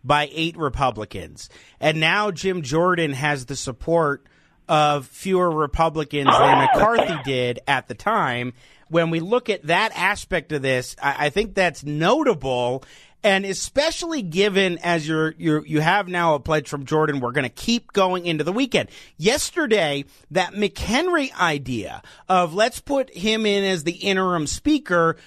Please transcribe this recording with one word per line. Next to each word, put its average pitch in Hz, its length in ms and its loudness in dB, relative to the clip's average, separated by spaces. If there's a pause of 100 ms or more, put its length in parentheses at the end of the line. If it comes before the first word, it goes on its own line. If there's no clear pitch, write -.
by 147 300 2
eight 160 240 -4
Republicans, 110 920 -4 (320)
and 156 180 2
now 196 320 2
Jim 180 320 -4
Jordan 165 500 0
has 139 340 -2
the 139 100 -8
support 147 680 -2 (440)
of 147 380 2
fewer 180 440 0
Republicans 151 800 0
than - 280 6
McCarthy 214 640 2
did 123 420 -2
at 135 220 0
the 120 60 -8
time. 127 580 -2 (360)
When 165 220 2
we 165 100 -2
look 220 300 -2
at 185 140 -4
that 196 320 0
aspect 180 560 -2
of 143 100 -2
this, 127 400 0
I, 139 240 0
I 143 40 0
think 208 240 -2
that's 175 300 0
notable, 147 1000 0 (400)
and 196 220 2
especially 302 800 -2
given, 185 560 0
as 170 280 0
you're, 156 300 0
you're, 151 300 0
you 151 140 0
have 180 280 2
now 175 260 2
a 139 60 -2
pledge 156 280 -2
from 143 180 -8
Jordan, 151 340 0
we're 120 120 -4
gonna 131 180 -2
keep - 420 -4
going 185 320 0
into 156 200 -2
the 175 80 -2
weekend. 220 360 0 (300)
Yesterday, 202 880 0 (240)
that 175 240 -2
McHenry 269 840 0
idea 127 600 -2 (280)
of 180 260 2
let's 226 260 0
put 269 340 -2
him 220 300 -2
in 202 200 2
as 185 200 -2
the 170 80 -2
interim 185 540 0
speaker 180 720 0 (100)